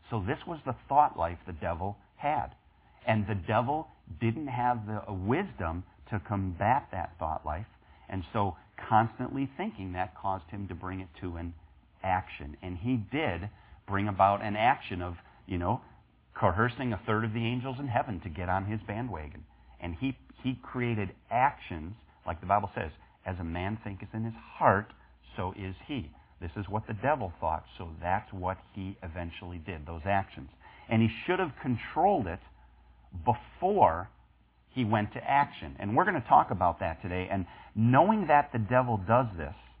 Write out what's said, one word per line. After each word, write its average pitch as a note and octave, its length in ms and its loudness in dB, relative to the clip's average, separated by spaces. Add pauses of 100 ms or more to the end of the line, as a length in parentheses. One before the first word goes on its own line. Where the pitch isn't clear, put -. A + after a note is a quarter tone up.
So A2+ 100 -2
this A2+ 260 -4
was D#3 180 -8
the C3 100 -4 (160)
thought C#3+ 280 4
life E2+ 280 -2
the F#2 80 -10
devil F2 440 -4 (200)
had. C#3+ 360 -2 (520)
And G#2+ 220 2
the G#2+ 80 0
devil A#2+ 540 0 (300)
didn't A#2 280 0
have B2 380 0
the G#2+ 260 -6
wisdom F#2+ 720 -2 (260)
to G#2+ 100 -2
combat G2 720 0
that E2+ 260 -6
thought D#2+ 280 -4
life. D#2+ 220 -6 (400)
And F#2+ 240 -6
so G2+ 260 0 (200)
constantly B2 680 2 (120)
thinking G2 360 -6
that F#2 220 -4
caused F#2+ 360 -4
him G2+ 160 -8
to F#2 80 -8
bring F#2 240 -6
it F#2 160 -12
to F2 220 -8
an E2+ 160 -8 (500)
action. F2 580 -4
And F#2 160 -8
he A#2+ 200 0
did G#2 520 -2 (380)
bring G2 200 0
about G2+ 340 4
an G#2 140 -4
action A2 460 2
of, F2 160 -6 (300)
you F#2 100 -2
know, F#2 240 0 (520)
coercing A#2 600 2
a - 40 -4
third A2 280 0
of G#2+ 80 -2
the A#2 120 -2
angels B2 340 -4
in C#3+ 80 -6
heaven A2+ 340 -2
to F#2+ 80 -8
get F2+ 200 -4
on F#2+ 160 0
his G#2+ 160 -4
bandwagon. G2 640 -8 (340)
And F2 160 -6
he, C3 220 -4 (240)
he C3 140 -4
created A#2+ 580 -2 (160)
actions, A2 680 0 (300)
like E2+ 140 -4
the F2+ 80 -10
Bible G2+ 260 4
says, E2+ 180 -6 (340)
"As F#2 140 -4
a F2 40 -6
man F2+ 340 -4
thinketh G2+ 360 -12
in A2 100 -4
his A2+ 120 -6
heart, G#2+ 580 4 (420)
so F#2 180 -4
is F#2+ 220 -8 (120)
he." G#2 240 -6 (280)
This F2 160 -10
is G2+ 140 -6
what G#2 180 -4
the A#2 60 -6
devil G#2+ 460 0
thought, D#2+ 260 -2 (120)
so F2+ 120 -10 (120)
that's F#2 320 -2
what F#2 240 -4 (160)
he G2 300 -8
eventually F2 560 -10
did, D#2 260 -10
those E2 200 -10
actions. G2 440 -2 (400)
And A2+ 120 6
he A2+ 80 6 (160)
should F3+ 140 0
have D#3+ 220 -2
controlled D#3 680 2
it E2 140 -6 (840)
before A2+ 880 4 (600)
he B2+ 140 0
went G#2+ 300 2
to A#2+ 100 -10
action. C3+ 540 0
And G2+ 180 -2
we're E3+ 80 6
gonna F3+ 180 2
talk C#3+ 280 6
about F2+ 300 2
that E2 240 -2
today. F2+ 260 -2
And F#2+ 160 0 (300)
knowing D#3 500 6
that C#3+ 260 6
the B2 60 -2
devil A#2+ 400 2
does A2+ 300 4 (100)
this D#2 180 -8 (240)